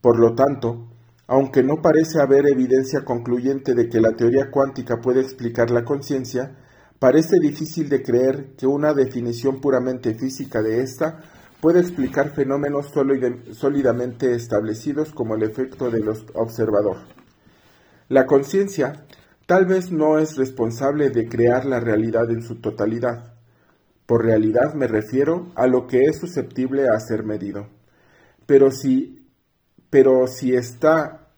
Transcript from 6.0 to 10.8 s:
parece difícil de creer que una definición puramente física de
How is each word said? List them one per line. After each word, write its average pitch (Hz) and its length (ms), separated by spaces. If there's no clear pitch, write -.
parece 160 420
difícil 147 480
de 135 140
creer 131 540
que 131 100
una 147 280
definición 127 640
puramente 127 540
física 127 460
de 110 200